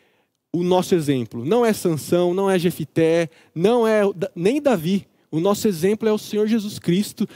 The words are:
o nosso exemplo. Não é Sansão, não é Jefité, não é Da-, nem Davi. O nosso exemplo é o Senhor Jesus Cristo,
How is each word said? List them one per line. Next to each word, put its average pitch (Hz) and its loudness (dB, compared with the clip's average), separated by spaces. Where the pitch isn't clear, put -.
o 170 -2
nosso 180 2
exemplo. 131 -2
Não 233 2
é 220 2
Sansão, 175 0
não 196 0
é 190 2
Jefité, 165 0
não 220 2
é 214 2
Da-, 185 -6
nem 214 0
Davi. 196 0
O 156 -2
nosso 202 0
exemplo 208 0
é 214 2
o 214 0
Senhor 214 -4
Jesus 214 -4
Cristo, 190 -2